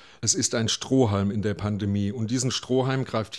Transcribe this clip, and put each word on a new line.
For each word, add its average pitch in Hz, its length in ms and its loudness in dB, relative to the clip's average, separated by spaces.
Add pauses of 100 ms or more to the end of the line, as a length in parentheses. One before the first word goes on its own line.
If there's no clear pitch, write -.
(200)
Es 113 140 0
ist - 200 0
ein 113 140 2
Strohhalm 101 640 2
in 107 120 -2
der 104 100 0
Pandemie 101 580 0
und 107 200 -4
diesen 127 200 0
Strohhalm 131 540 0
greift 110 340 -4